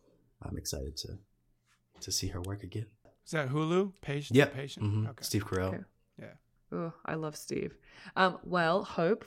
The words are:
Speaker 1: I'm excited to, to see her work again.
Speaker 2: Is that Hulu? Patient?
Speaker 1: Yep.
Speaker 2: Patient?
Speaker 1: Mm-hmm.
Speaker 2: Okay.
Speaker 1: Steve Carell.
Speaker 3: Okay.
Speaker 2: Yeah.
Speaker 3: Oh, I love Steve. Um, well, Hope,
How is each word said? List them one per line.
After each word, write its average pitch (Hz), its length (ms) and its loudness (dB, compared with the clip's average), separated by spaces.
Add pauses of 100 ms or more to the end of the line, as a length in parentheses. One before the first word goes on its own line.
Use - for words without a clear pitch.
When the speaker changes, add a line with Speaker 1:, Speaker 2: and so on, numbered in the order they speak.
(400)
Speaker 1:
I'm - 160 -6
excited 69 420 -6
to, - 200 -10 (840)
to 95 100 -6
see 98 160 0
her 90 120 -4
work 98 220 -6
again. 107 240 -6 (400)
Speaker 2:
Is - 60 -10
that 151 160 0
Hulu? 165 520 2
Patient? 143 360 -2
Speaker 1:
Yep. 143 180 8
Speaker 2:
Patient? 131 320 -4
Speaker 1:
Mm-hmm. 104 220 2
Speaker 2:
Okay. 113 160 -12
Speaker 1:
Steve 104 200 0
Carell. 92 300 0
Speaker 3:
Okay. - 80 -6 (380)
Speaker 2:
Yeah. 110 60 -12 (460)
Speaker 3:
Oh, 170 200 -4 (120)
I 160 100 -4
love 156 220 -4
Steve. - 380 -6 (400)
Um, 185 300 4
well, 175 400 4
Hope, 185 420 2